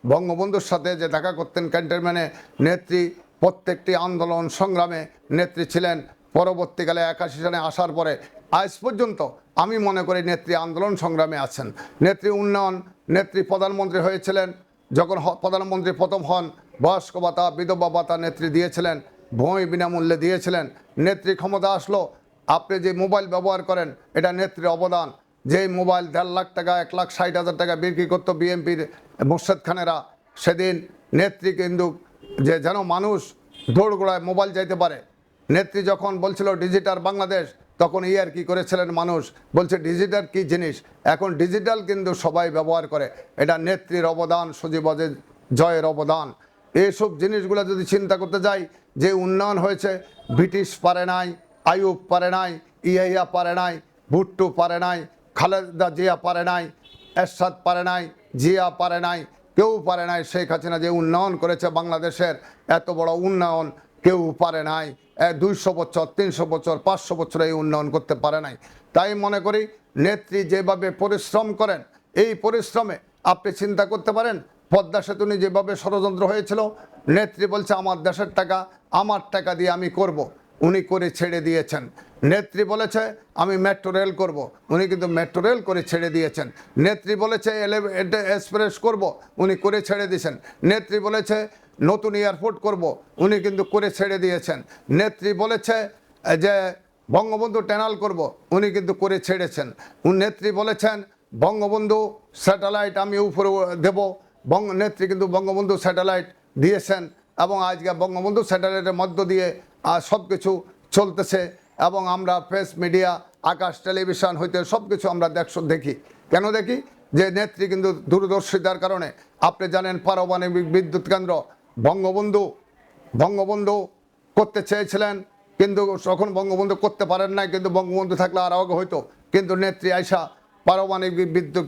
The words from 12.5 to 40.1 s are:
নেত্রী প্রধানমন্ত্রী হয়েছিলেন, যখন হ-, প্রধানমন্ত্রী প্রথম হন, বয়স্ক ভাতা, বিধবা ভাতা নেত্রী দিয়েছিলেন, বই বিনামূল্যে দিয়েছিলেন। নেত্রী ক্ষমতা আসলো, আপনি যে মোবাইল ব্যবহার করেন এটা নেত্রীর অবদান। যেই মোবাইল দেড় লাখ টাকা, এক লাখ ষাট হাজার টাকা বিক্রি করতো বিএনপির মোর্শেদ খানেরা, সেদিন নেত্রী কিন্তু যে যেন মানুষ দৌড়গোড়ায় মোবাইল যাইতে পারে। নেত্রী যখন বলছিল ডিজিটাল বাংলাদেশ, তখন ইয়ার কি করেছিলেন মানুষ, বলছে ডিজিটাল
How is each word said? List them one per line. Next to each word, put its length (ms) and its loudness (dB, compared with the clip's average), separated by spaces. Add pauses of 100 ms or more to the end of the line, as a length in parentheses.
নেত্রী 320 0
প্রধানমন্ত্রী 580 -2
হয়েছিলেন, 540 0 (400)
যখন 240 2
হ-, 180 -2
প্রধানমন্ত্রী 560 -2
প্রথম 320 0
হন, 260 0 (320)
বয়স্ক 380 0
ভাতা, 320 0
বিধবা 380 -2
ভাতা 280 0
নেত্রী 320 -4
দিয়েছিলেন, 520 0 (340)
বই 300 2
বিনামূল্যে 520 0
দিয়েছিলেন। 520 0 (280)
নেত্রী 380 2
ক্ষমতা 360 -2
আসলো, 420 -2 (340)
আপনি 320 2
যে 140 0
মোবাইল 340 0
ব্যবহার 360 0
করেন 320 -2 (180)
এটা 180 2
নেত্রীর 360 -2
অবদান। 440 0 (340)
যেই 220 2
মোবাইল 400 0
দেড় 300 -2
লাখ 180 -4
টাকা, 260 0
এক 140 -8
লাখ 160 -2
ষাট 260 -2
হাজার 200 -2
টাকা 180 0
বিক্রি 300 -2
করতো 280 0
বিএনপির 540 -2 (380)
মোর্শেদ 380 2
খানেরা, 420 -2 (300)
সেদিন 520 0 (260)
নেত্রী 400 2
কিন্তু 460 -2 (420)
যে 180 2
যেন 220 -2
মানুষ 380 0 (500)
দৌড়গোড়ায় 500 2
মোবাইল 320 0
যাইতে 240 -2
পারে। 220 0 (520)
নেত্রী 340 2
যখন 340 0
বলছিল 380 0
ডিজিটাল 440 0
বাংলাদেশ, 480 -2 (300)
তখন 280 2
ইয়ার 260 2
কি 120 -8
করেছিলেন 480 0
মানুষ, 400 -2 (240)
বলছে 220 4
ডিজিটাল 560 2